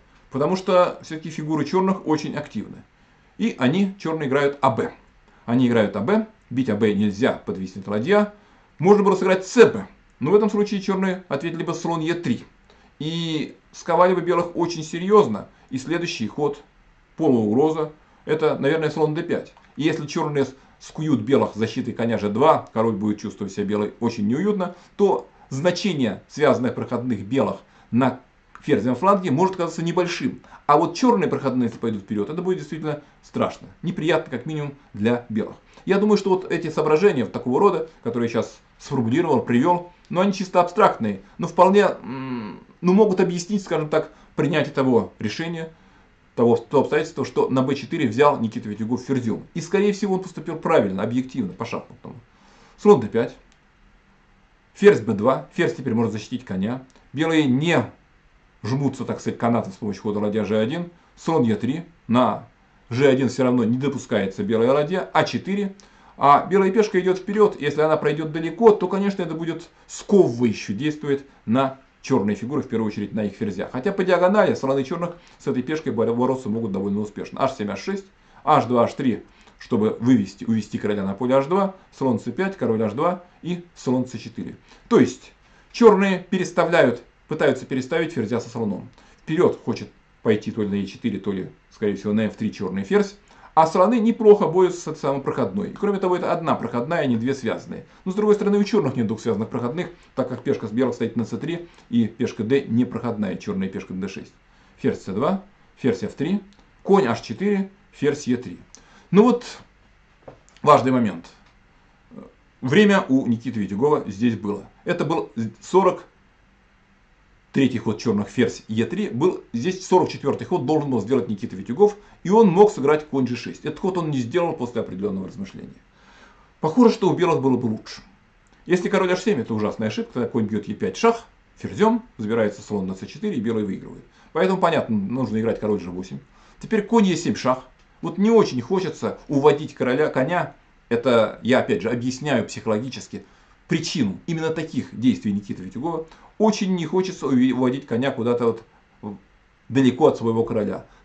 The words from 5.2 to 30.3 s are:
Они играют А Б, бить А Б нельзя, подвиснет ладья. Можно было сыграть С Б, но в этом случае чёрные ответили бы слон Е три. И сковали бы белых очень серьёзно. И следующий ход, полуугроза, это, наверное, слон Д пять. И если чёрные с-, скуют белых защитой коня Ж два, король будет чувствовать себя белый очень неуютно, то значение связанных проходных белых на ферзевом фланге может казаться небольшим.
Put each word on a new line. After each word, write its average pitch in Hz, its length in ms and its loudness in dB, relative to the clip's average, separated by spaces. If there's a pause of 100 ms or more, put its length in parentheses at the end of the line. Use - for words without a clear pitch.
Они 123 220 4
играют 107 260 2
А 101 60 -4
Б, 214 260 0 (240)
бить 127 200 -2
А 104 40 2
Б 104 180 2
нельзя, 104 420 0
подвиснет 95 520 -10
ладья. 196 480 2 (460)
Можно 196 240 6
было 190 100 4
сыграть 185 320 0
С 233 180 8
Б, - 220 0 (320)
но 120 140 -2
в - 20 6
этом 208 160 4
случае 208 300 -2
чёрные 190 480 -2
ответили 165 340 -6
бы 160 100 -6
слон 160 280 -4
Е 160 140 -2
три. 123 300 -4 (540)
И 160 580 -6 (140)
сковали 180 420 2
бы 180 100 0
белых 170 340 -2
очень 165 260 -4
серьёзно. 170 640 2 (240)
И 131 80 -6
следующий 160 480 -4
ход, 147 380 -4 (520)
полуугроза, 151 760 2 (320)
это, 151 340 0
наверное, 151 320 0
слон 151 240 0
Д 170 80 -4
пять. - 320 -6 (220)
И 135 80 -2
если 151 220 0
чёрные 147 400 -2
с-, - 80 -12 (260)
скуют 151 400 0
белых 107 340 2
защитой 110 380 -4
коня 117 240 -2
Ж 104 140 -2
два, 127 420 4
король 113 220 0
будет 104 260 -2
чувствовать 98 320 -10
себя 104 140 -4
белый 104 340 -2
очень 110 260 -2
неуютно, 180 480 -2 (220)
то 190 320 2 (220)
значение 147 760 -2
связанных 127 480 0
проходных 113 460 -4
белых 107 380 -2 (320)
на 127 300 0 (420)
ферзевом 123 340 0
фланге 185 340 2
может 180 260 2
казаться 165 260 -4
небольшим. 170 580 -2 (240)